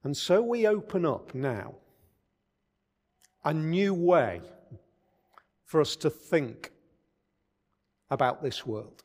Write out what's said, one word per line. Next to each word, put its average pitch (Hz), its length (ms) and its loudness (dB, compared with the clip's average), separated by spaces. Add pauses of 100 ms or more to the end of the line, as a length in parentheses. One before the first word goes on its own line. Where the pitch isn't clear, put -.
And 139 140 -6
so 185 240 2
we 233 280 0
open 196 360 0
up 135 300 -2
now 127 420 -6 (1700)
a 147 80 0
new 170 400 0
way 165 480 4 (1200)
for 160 160 2
us - 160 0
to 151 140 -2
think - 640 -4 (1400)
about 131 320 0
this 131 240 -6
world. 110 400 -10